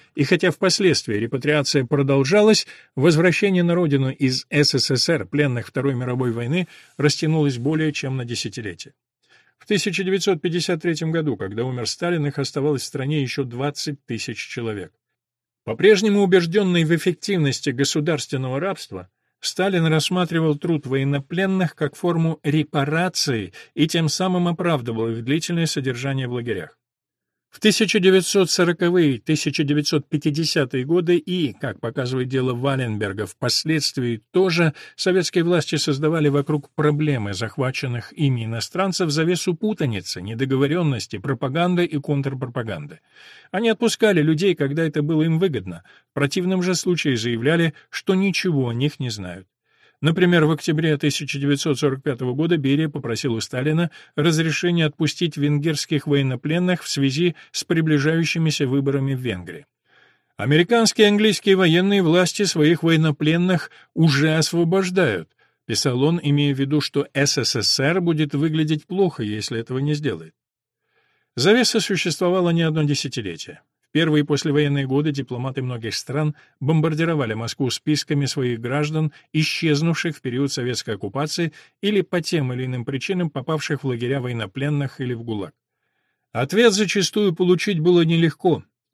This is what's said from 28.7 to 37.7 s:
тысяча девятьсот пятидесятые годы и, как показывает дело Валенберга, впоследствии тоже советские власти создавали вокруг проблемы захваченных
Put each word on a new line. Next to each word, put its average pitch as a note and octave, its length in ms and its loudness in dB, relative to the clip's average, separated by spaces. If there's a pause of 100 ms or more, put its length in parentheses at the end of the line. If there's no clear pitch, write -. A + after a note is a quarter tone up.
тысяча D#3 440 -2
девятьсот D3 460 0
пятидесятые D3 720 -2
годы E3+ 340 2
и, D#3+ 360 -2
как - 260 -8
показывает B2+ 480 -4
дело B2+ 260 0
Валенберга, A2+ 720 -2
впоследствии B2 960 -2 (100)
тоже E3+ 420 2 (240)
советские F3+ 480 0
власти E3+ 320 0
создавали D3+ 500 0
вокруг C#3+ 480 0
проблемы D3 580 0
захваченных A#2+ 800 -4